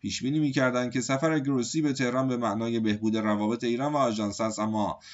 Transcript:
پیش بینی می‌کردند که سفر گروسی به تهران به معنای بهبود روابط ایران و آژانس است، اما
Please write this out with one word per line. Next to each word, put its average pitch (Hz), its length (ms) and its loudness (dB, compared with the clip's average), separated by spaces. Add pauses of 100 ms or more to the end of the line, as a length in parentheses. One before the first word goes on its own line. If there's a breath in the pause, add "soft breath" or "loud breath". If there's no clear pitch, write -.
پیش - 220 -6
بینی 139 160 0
می‌کردند 131 520 2
که 127 100 -2
سفر 147 380 0
گروسی 135 440 0
به 143 100 2
تهران 131 360 0
به 123 80 0
معنای 117 440 0
بهبود 110 360 0
روابط 107 480 0
ایران 123 280 0
و 147 40 0
آژانس 110 440 0
است، 110 180 -2
اما 107 400 -2 (140 loud breath)